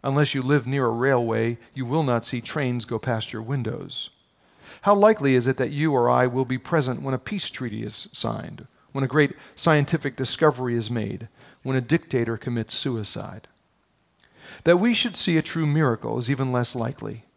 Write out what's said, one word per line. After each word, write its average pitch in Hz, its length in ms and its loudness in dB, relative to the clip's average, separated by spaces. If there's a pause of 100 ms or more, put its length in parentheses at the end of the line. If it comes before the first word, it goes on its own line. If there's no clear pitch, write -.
Unless 139 280 2
you 135 80 -2
live 135 260 2
near 135 180 0
a 113 60 2
railway, 117 640 2 (160)
you 131 120 -6
will 151 180 0
not 120 220 0
see 120 160 -4
trains 123 440 -4
go 117 140 -4
past 113 340 -4
your 113 80 -8
windows. 113 680 -8 (720)
How 202 140 6
likely 202 400 6
is 120 120 4
it 131 100 0
that 131 140 0
you 151 220 0
or 120 160 4
I 123 180 4
will 127 180 0
be 127 120 -4
present 131 440 -2
when 135 120 -4
a 127 60 -4
peace - 300 -6
treaty 110 340 -8
is - 280 -10
signed, - 560 -6 (240)
when 135 120 -2
a 131 40 -2
great 143 260 4 (220)
scientific 151 640 2
discovery 127 580 2
is 113 160 -2
made, 107 380 -6 (320)
when 131 160 -2
a 127 40 2
dictator 117 540 0
commits 117 380 -4
suicide? 104 760 -6 (1160)
That 175 120 6
we 233 160 4
should 208 220 -2
see 165 220 2
a 151 40 4
true 165 240 -2
miracle 127 520 0
is 120 120 -4
even 131 220 -2
less 123 240 -2
likely. 113 480 -8 (140)